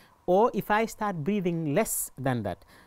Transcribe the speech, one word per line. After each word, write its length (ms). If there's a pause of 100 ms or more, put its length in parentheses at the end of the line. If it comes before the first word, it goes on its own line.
(260)
Or 280
if 160
I 180
start 360
breathing 500
less 440
than 260
that, 220 (220)